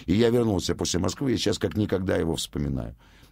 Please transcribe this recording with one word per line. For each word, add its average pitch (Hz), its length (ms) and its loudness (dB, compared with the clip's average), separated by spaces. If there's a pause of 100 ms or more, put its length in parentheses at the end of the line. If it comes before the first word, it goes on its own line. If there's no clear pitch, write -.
И 90 80 2
я 117 160 6
вернулся 107 440 2
после 85 240 -2
Москвы, 95 340 -2
и 101 40 2
сейчас 98 220 -2
как - 180 -2
никогда 95 400 0
его 82 180 0
вспоминаю. 67 640 -4 (360)